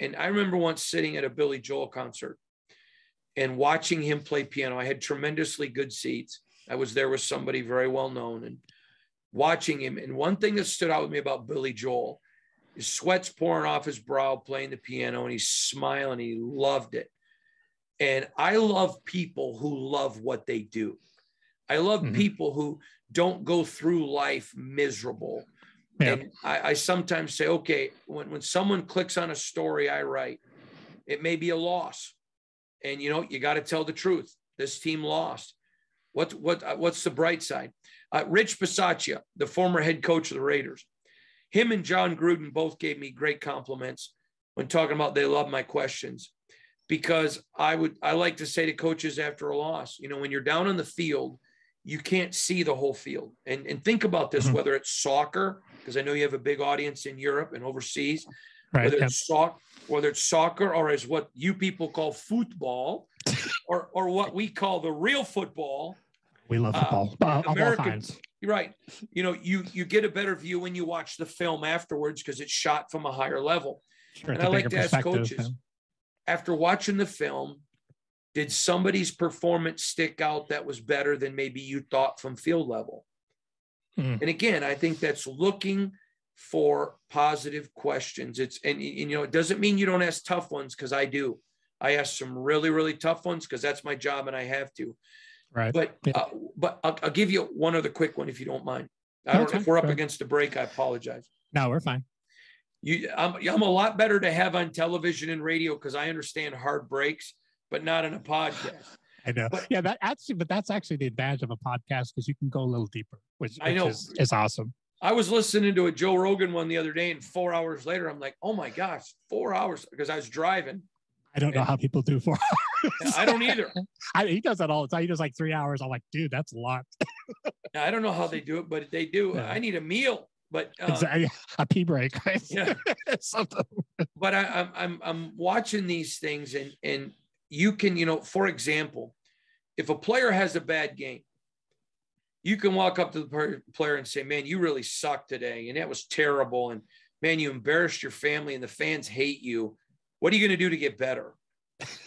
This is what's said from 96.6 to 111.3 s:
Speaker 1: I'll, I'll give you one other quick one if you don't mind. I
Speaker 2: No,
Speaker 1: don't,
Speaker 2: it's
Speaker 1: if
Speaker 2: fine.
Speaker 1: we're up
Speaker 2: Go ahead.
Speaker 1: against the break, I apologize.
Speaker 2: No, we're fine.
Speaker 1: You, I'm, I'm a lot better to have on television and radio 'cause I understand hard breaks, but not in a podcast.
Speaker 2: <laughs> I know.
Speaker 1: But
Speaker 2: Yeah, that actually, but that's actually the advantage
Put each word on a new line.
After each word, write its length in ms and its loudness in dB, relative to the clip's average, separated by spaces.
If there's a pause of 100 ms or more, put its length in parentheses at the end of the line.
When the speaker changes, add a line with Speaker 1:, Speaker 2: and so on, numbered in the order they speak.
Speaker 1:
I'll, 220 2
I'll 60 2
give 200 4
you 140 4
one 320 2
other 140 2
quick 280 0
one 100 -4
if 120 -8
you 60 -10
don't 180 -6
mind. 240 -6 (380)
I 80 6
Speaker 2:
No, 40 10
Speaker 1:
don't, 60 6
Speaker 2:
it's 80 0
Speaker 1:
if 80 4
Speaker 2:
fine. 60 -4
Speaker 1:
we're 120 8
up 60 6
Speaker 2:
Go 40 2
ahead. 100 2
Speaker 1:
against 200 -4
the 60 -6
break, 320 2
I 60 0
apologize. 640 -4 (240)
Speaker 2:
No, 180 4
we're 100 2
fine. 240 0 (800)
Speaker 1:
You, 340 -2
I'm, 200 0 (120)
I'm 140 4
a 80 4
lot 260 4
better 240 6
to 120 2
have 240 2
on 160 -2
television 580 -2
and 120 -4
radio 360 0
'cause 160 -8
I 140 -2
understand 480 -6
hard 320 -4
breaks, 460 -2 (360)
but 140 -4
not 200 2
in 100 -4
a 60 -10
podcast. 760 -4 (100)
Speaker 2:
<laughs> 200 -18
I 60 0
know. 180 0
Speaker 1:
But 200 -4
Speaker 2:
Yeah, 120 2
that 200 0
actually, 320 -2
but 140 -2
that's 220 -2
actually 280 -4
the 80 -2
advantage 360 -2